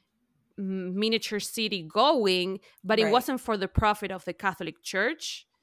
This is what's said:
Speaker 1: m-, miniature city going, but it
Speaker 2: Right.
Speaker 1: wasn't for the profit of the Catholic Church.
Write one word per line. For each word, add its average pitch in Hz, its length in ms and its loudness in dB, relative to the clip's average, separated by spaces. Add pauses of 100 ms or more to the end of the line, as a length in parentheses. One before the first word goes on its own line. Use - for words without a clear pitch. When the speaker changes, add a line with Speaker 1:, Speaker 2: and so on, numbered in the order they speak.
(580)
Speaker 1:
m-, 190 400 -4
miniature 220 420 0
city 214 420 -4
going, 190 760 2 (240)
but 220 160 2
it 214 40 6
Speaker 2:
Right. 208 60 2
Speaker 1:
wasn't 247 300 2
for 220 180 -2
the 190 100 -4
profit 208 440 0
of 185 120 -12
the 180 100 -8
Catholic 185 480 -6
Church. - 640 -4 (160)